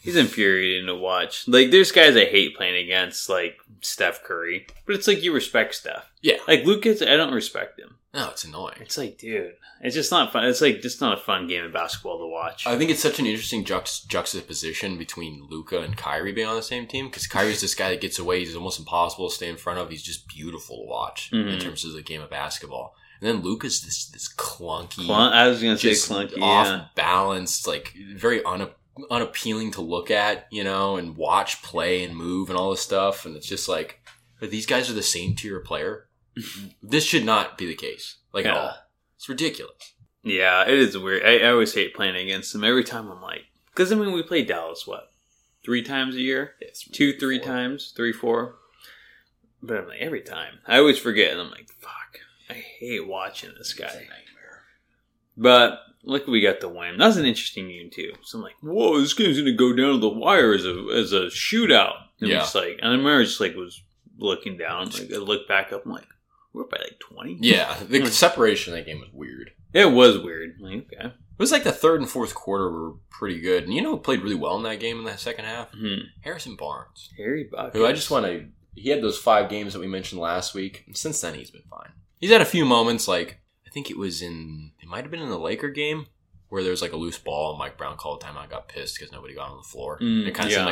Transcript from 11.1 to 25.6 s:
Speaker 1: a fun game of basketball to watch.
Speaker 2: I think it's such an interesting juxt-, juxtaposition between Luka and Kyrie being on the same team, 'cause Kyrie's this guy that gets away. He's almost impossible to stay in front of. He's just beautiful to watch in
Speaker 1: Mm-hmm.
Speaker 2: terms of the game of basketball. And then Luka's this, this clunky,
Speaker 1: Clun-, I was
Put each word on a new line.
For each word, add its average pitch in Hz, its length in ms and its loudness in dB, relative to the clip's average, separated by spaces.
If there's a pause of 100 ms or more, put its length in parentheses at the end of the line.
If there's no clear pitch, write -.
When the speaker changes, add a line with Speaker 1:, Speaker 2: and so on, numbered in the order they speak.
Speaker 1:
a - 40 -6
fun 92 260 -2
game 87 180 -6
of 82 80 -12
basketball 85 460 -6
to 82 80 -10
watch. 82 400 -8
Speaker 2:
I 120 100 0
think 160 140 0
it's 147 120 -2
such - 180 0
an 127 60 0
interesting 110 380 -4
juxt-, - 460 -6
juxtaposition 85 880 -6
between 78 500 -14
Luka 80 320 -6
and 80 160 -6
Kyrie 80 360 -4
being 110 160 -4
on 110 80 -2
the 113 60 -6
same 123 240 -8
team, 135 240 -8
'cause - 160 -8
Kyrie's 101 340 0
this 98 140 -2
guy 95 160 -2
that 90 100 -4
gets 92 180 -6
away. 90 220 -2
He's 85 160 -8
almost 90 240 -8
impossible 87 480 -2
to 85 60 -6
stay 87 140 -8
in 82 100 -10
front 87 200 -8
of. 85 120 -8
He's 80 120 -14
just - 260 -12
beautiful 76 540 -14
to 52 60 -16
watch 58 440 -8
in 110 120 0
Speaker 1:
Mm-hmm. 98 160 -4
Speaker 2:
terms 87 240 -8
of 82 80 -10
the 78 100 -14
game 78 200 -10
of 71 80 -16
basketball. 71 640 -10 (260)
And 101 80 -6
then 110 140 -2
Luka's 110 400 -4
this, - 240 -8
this - 280 -14
clunky, 87 720 -10
Speaker 1:
Clun-, 107 260 4
I 117 160 10
was 117 140 2